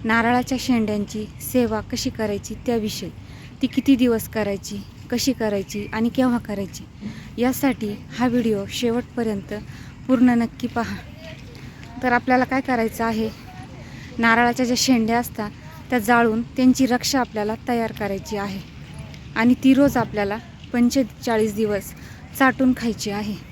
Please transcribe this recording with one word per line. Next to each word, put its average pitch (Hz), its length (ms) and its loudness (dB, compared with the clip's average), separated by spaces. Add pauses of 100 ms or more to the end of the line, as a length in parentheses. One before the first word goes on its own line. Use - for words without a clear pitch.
नारळाच्या 240 580 2
शेंड्यांची 214 640 0 (160)
सेवा 220 380 0
कशी 247 300 -4
करायची 208 440 -4 (120)
त्याविषयी. 214 440 -2 (520)
ती 269 60 0
किती 269 280 4
दिवस 226 320 2
करायची, 202 500 -4 (340)
कशी 247 220 0
करायची 208 600 -2
आणि 226 160 0
केव्हा 254 280 2
करायची, 202 460 -6 (580)
यासाठी 247 560 0 (220)
हा 247 80 2
व्हिडिओ 220 420 2
शेवटपर्यंत 233 840 -2 (540)
पूर्ण 254 220 6
नक्की 233 380 0
पहा. 220 280 -4 (1080)
तर 247 80 2
आपल्याला 254 320 4
काय 262 180 0
करायचं 233 420 0
आहे, 226 260 0 (880)
नारळाच्या 233 480 4
ज्या 240 120 2
शेंड्या 233 420 4
असतात 220 320 -6 (380)
त्या 254 100 2
जाळून 233 420 4
त्यांची 254 440 4
रक्षा 247 340 0
आपल्याला 214 340 -2 (140)
तयार 233 240 0
करायची 202 460 -6
आहे 196 220 -6 (760)
आणि 233 180 6 (100)
ती 269 100 8
रोज 277 240 6
आपल्याला 208 400 0 (360)
पंचेचाळीस 233 800 2
दिवस 208 380 -2 (460)
चाटून 262 380 4
खायची 214 340 -2
आहे. 202 240 -4 (160)